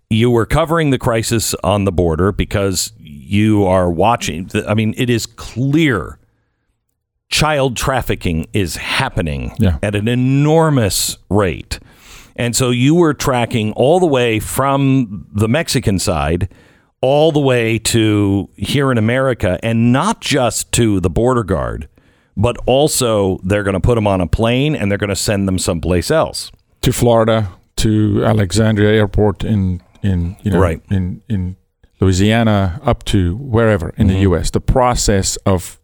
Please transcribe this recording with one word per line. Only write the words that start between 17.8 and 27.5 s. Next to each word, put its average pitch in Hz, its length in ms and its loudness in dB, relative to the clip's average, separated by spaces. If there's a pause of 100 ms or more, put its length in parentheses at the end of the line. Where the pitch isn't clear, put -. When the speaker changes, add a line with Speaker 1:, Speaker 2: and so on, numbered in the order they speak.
Speaker 1:
here 135 360 -2
in 120 60 0
America, 113 640 0
and 117 300 0
not 165 280 0
just 127 520 -2
to 107 280 2
the 87 100 0
border 120 320 0
guard, 65 460 -4 (520)
but 117 160 0 (100)
also 117 760 2
they're 101 220 0
gonna 95 160 0
put 120 180 2
'em 107 80 0
on 95 140 2
a 87 60 0
plane 127 500 0
and 101 140 -2
they're 98 80 -2
gonna 101 180 -4
send 98 320 -2
them 92 100 -2
someplace 87 500 -2
else. 151 440 -2 (300)
Speaker 2:
To 127 100 2
Florida, 113 560 2 (280)